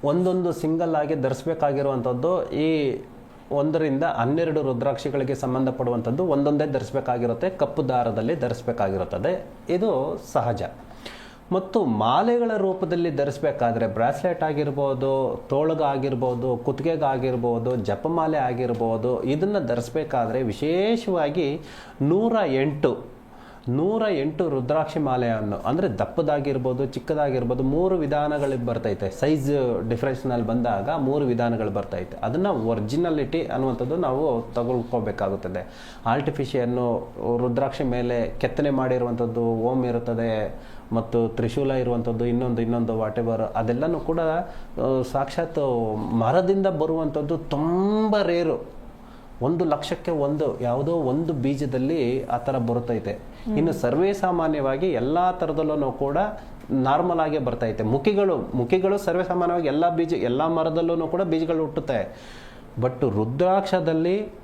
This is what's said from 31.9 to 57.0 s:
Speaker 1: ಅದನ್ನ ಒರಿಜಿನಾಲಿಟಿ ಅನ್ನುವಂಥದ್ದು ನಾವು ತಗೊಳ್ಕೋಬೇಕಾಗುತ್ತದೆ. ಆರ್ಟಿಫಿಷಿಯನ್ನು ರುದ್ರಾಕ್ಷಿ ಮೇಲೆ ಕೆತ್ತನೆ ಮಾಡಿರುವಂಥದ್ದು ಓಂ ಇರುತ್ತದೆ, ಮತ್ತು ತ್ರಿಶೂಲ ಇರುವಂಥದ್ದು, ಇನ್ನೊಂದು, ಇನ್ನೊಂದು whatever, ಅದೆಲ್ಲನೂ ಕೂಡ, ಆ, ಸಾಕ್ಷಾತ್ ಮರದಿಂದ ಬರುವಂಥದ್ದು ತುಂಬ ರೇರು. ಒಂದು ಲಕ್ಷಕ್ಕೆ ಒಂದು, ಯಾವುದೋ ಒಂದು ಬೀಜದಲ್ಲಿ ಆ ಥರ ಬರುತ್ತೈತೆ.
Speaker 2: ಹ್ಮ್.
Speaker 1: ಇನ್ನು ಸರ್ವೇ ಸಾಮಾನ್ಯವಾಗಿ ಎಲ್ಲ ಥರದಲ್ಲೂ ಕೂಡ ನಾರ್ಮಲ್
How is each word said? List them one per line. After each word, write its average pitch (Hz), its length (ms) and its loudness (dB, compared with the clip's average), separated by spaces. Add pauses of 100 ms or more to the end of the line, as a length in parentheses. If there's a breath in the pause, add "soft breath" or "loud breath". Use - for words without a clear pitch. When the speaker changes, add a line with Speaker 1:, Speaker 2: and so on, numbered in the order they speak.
Speaker 1:
ಅದನ್ನ 151 240 0
ಒರಿಜಿನಾಲಿಟಿ 139 1000 0
ಅನ್ನುವಂಥದ್ದು 127 500 -2
ನಾವು 135 580 0
ತಗೊಳ್ಕೋಬೇಕಾಗುತ್ತದೆ. 104 1160 -2 (340 loud breath)
ಆರ್ಟಿಫಿಷಿಯನ್ನು 123 920 0 (400)
ರುದ್ರಾಕ್ಷಿ 131 460 0
ಮೇಲೆ 120 540 0
ಕೆತ್ತನೆ 143 320 0
ಮಾಡಿರುವಂಥದ್ದು 120 720 0
ಓಂ 117 420 2
ಇರುತ್ತದೆ, 117 760 -2 (320 loud breath)
ಮತ್ತು 117 360 2
ತ್ರಿಶೂಲ 123 420 0
ಇರುವಂಥದ್ದು, 120 560 0
ಇನ್ನೊಂದು, 120 360 2
ಇನ್ನೊಂದು 113 440 0
whatever, 113 360 0 (140)
ಅದೆಲ್ಲನೂ 127 440 0
ಕೂಡ, 165 200 -2
ಆ, 147 800 -2 (100)
ಸಾಕ್ಷಾತ್ 165 460 -2 (540)
ಮರದಿಂದ 180 540 4
ಬರುವಂಥದ್ದು 156 720 0
ತುಂಬ 196 840 2
ರೇರು. 170 600 0 (600 loud breath)
ಒಂದು 170 220 2
ಲಕ್ಷಕ್ಕೆ 160 460 -2
ಒಂದು, 147 500 0
ಯಾವುದೋ 131 320 0
ಒಂದು 156 400 0
ಬೀಜದಲ್ಲಿ 135 920 0
ಆ 123 100 -2
ಥರ 127 220 0
ಬರುತ್ತೈತೆ. 117 540 0
Speaker 2:
ಹ್ಮ್. - 460 -6
Speaker 1:
ಇನ್ನು 160 140 2
ಸರ್ವೇ 175 400 2
ಸಾಮಾನ್ಯವಾಗಿ 160 800 0
ಎಲ್ಲ 165 480 2
ಥರದಲ್ಲೂ 151 540 0
ಕೂಡ 143 260 0 (520 loud breath)
ನಾರ್ಮಲ್ 151 500 2